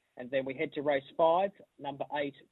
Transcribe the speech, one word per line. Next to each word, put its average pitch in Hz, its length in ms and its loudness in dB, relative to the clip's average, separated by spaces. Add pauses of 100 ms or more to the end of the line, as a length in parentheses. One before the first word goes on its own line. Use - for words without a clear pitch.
(180)
and 123 120 -10
then 135 140 0
we 135 80 -6
head 143 220 -4
to 151 80 -4
race 139 200 2 (140)
five, 175 340 4 (280)
number 160 260 -6 (100)
eight, 143 200 -2 (180)